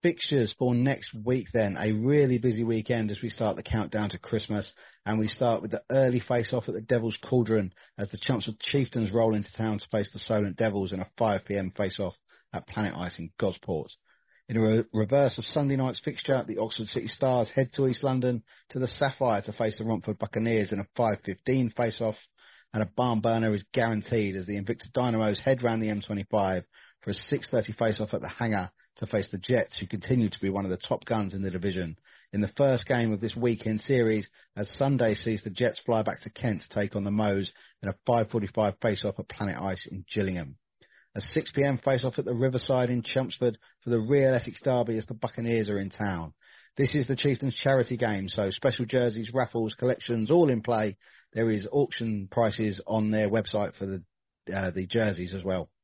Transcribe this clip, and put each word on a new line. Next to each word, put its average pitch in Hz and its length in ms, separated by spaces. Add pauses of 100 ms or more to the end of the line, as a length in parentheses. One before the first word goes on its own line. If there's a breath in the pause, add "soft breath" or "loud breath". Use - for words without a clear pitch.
Fixtures 147 560
for 123 160
next 127 400
week 117 380
then, 104 260
a 107 140
really 127 440
busy 117 280
weekend 113 440
as 104 140
we 117 60
start 107 260
the - 80
countdown 104 460
to 90 100
Christmas, 104 500 (360 loud breath)
and 107 120
we 107 120
start 117 320
with 104 100
the 107 180
early 127 300
face-off 120 480
at 110 60
the 107 80
Devil's 113 420
Cauldron 110 500 (240 soft breath)
as 104 140
the - 100
Chelmsford 110 380
Chieftains 120 540
roll 113 200
into 104 200
town 110 260
to - 120
face 104 200
the 104 80
Solent 104 380
Devils 101 340
in 95 80
a 92 80 (100)
five 107 280
P 101 120
M 95 180
face-off 95 380 (400 soft breath)
at - 140
Planet 104 300
Ice 87 200
in 82 220
Gosport. 90 500 (600 soft breath)
In 117 80
a 113 40
re-, 110 300
reverse 117 460
of 113 80
Sunday 139 320
night's 131 260
fixture, 139 420
the 110 120
Oxford 110 300
City 117 200
Stars 127 480
head 131 220
to 139 100
East 127 160
London 127 400 (280 soft breath)
to 127 80
the 127 100
Sapphire 127 540
to 104 100
face 107 240
the 110 80
Romford 110 340
Buccaneers 110 540
in 98 80
a 95 60 (100)
five 113 260
fifteen 127 460
face-off, 113 460 (580 loud breath)
and 107 100
a 90 140
barn 120 240
burner 113 320
is 101 100 (100)
guaranteed 110 640
as 92 120
the 101 120
Invicta 104 340
Dynamos 113 460
head 127 240
round 113 180
the 110 60
M 104 180
twenty-five 98 600 (340 loud breath)
for - 120
a - 20
six - 360
thirty 110 220
face-off 107 420
at 107 60
the - 80
Hangar 104 420 (280 soft breath)
to 92 100
face 104 240
the 95 80
Jets, - 400
who 95 80
continue 110 420
to - 100
be 98 120
one 98 140
of 95 40
the 92 80
top - 280
guns 104 280
in 98 80
the 95 80
division. 90 480 (340 soft breath)
In 104 100
the 98 140
first 135 320
game 117 240
of 104 80
this 110 160
weekend 117 460
series, 113 480 (260 soft breath)
as 101 220
Sunday 123 380
sees 110 280
the 110 60
Jets 107 340
fly 113 200
back - 180
to - 80
Kent 107 320
to - 140
take 101 200
on 98 80
the 101 60
Moes 101 420 (300 loud breath)
in 98 80
a 95 60 (100)
five 117 240
forty-five 104 540
face-off 104 340
at 104 100
Planet 101 320
Ice 95 300
in 95 240
Gillingham. 90 440 (580 soft breath)
A - 60
six - 300
P 139 120
M 139 200
face-off 131 360
at 127 60
the 120 100
Riverside 127 560
in 123 100
Chelmsford 123 560 (260 soft breath)
for 117 60
the 117 100
real 131 340
Essex 120 300
Derby 117 340
as 107 100
the 110 80
Buccaneers 117 540
are 101 100
in 98 100
town. 85 440 (440 loud breath)
This 139 160
is 143 140
the 135 80
Chieftains 131 480
charity 131 340
game, 104 320
so 98 220
special 123 340
jerseys, 113 480
raffles, 117 440
collections, 117 540
all 170 180
in 117 120
play. 107 360 (360 soft breath)
There 113 160
is 104 220
auction 113 600
prices 107 540
on 107 240
their 107 200
website 104 460
for 98 120
the, - 680
uh, 95 140
the 92 160
jerseys 92 480
as 95 100
well. 92 260 (140)